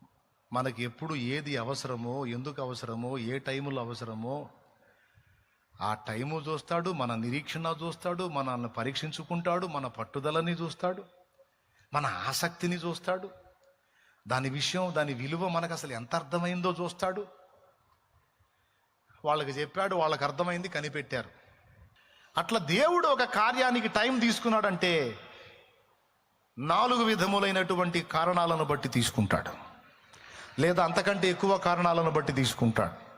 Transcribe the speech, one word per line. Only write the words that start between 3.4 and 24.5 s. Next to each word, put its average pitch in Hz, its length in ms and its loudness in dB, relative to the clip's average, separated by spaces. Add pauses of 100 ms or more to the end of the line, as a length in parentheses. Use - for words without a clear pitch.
అవసరమో 117 680 -8 (1300)
ఆ 104 120 -2
టైము 127 460 -6
చూస్తాడు, 160 500 -2
మన 127 260 -2
నిరీక్షణ 147 680 -4
చూస్తాడు, 175 440 -4
మనల్ని 131 420 -4
పరీక్షించుకుంటాడు, 165 1000 -2
మన 143 200 -4
పట్టుదలని 151 640 -2
చూస్తాడు, 175 540 -4 (880)
మన 143 120 2
ఆసక్తిని 151 680 -2
చూస్తాడు, 180 540 -4 (960)
దాని 131 220 0
విషయం, 170 460 -2
దాని 147 180 0
విలువ 151 340 -4
మనకు 170 260 -2
అసలు 143 200 -8
ఎంత 120 220 -6
అర్థమైందో 175 680 -2
చూస్తాడు. 185 460 -4 (2000)
వాళ్ళకి 147 260 0
చెప్పాడు, 151 440 -2
వాళ్ళకి 156 280 2
అర్థమైంది, 175 460 -2
కనిపెట్టారు. 143 760 -6 (880)
అట్లా 170 240 2
దేవుడు 294 480 4
ఒక 254 160 4
కార్యానికి 240 640 4
టైం 240 320 2
తీసుకున్నాడంటే 185 1000 2 (1400)